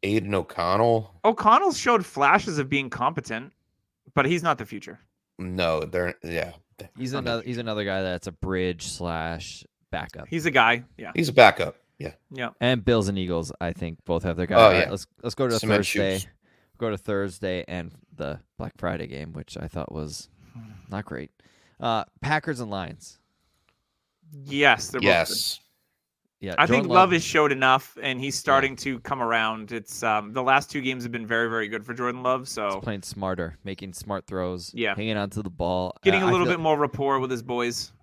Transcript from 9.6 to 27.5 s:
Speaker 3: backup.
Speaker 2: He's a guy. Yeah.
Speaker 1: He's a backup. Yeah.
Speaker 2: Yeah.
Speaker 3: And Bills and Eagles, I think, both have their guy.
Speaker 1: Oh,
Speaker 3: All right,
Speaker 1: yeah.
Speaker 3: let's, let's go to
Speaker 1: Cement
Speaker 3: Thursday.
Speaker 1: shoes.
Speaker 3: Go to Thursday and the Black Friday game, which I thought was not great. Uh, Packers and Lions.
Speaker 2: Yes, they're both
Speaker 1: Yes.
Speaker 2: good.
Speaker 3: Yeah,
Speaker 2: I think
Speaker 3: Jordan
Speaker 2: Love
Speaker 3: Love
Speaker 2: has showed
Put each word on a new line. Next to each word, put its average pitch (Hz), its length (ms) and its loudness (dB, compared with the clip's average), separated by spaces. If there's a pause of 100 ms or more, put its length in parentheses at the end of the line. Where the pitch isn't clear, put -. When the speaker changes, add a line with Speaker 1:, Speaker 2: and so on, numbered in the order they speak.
Speaker 3:
backup. - 380 -10
Speaker 2:
He's 160 180 -4
a 165 60 0
guy. 120 320 6 (120)
Yeah. 95 200 -14
Speaker 1:
He's 165 120 2
a 123 40 -2
backup. 104 420 10 (240)
Yeah. - 140 -10 (180)
Speaker 2:
Yeah. 123 200 -8 (100)
Speaker 3:
And 120 240 2
Bills 110 240 4
and 98 100 -2
Eagles, 87 320 -4 (100)
I 85 120 -2
think, 82 320 -8
both 85 180 -2
have 87 140 -2
their 87 100 -2
guy. - 80 -2
Speaker 1:
Oh, 117 60 8
Speaker 3:
All 110 100 12
right, 90 140 4
Speaker 1:
yeah. - 60 -6
Speaker 3:
let's, - 160 -8 (180)
let's 120 100 -6
go 131 140 0
to 113 100 2
Speaker 1:
Cement 107 220 2
Speaker 3:
Thursday. 95 380 0
Speaker 1:
shoes. 95 80 -6 (520)
Speaker 3:
Go 117 120 -4
to 98 80 -6
Thursday 98 680 -4
and 85 240 -8 (240)
the 73 240 -8 (200)
Black - 200 -10
Friday 87 300 -4
game, 76 240 -12
which - 260 -12
I 78 80 -10
thought 80 260 -8
was 76 360 -10 (600)
not - 160 -8
great. - 280 -12 (480)
Uh, 110 240 -2 (160)
Packers 147 400 -4
and 110 100 -8
Lions. - 480 -10 (1300)
Speaker 2:
Yes, 139 440 4
they're 127 120 -4
both 101 60 2
Speaker 1:
Yes. - 520 2
Speaker 2:
good. - 80 -20 (800)
Speaker 3:
Yeah, 92 100 -6
Speaker 2:
I 151 80 8
think 240 180 4
Speaker 3:
Jordan 175 40 -4
Speaker 2:
Love 175 80 4
Speaker 3:
Love 185 160 8
Speaker 2:
has 170 100 2
showed 151 300 4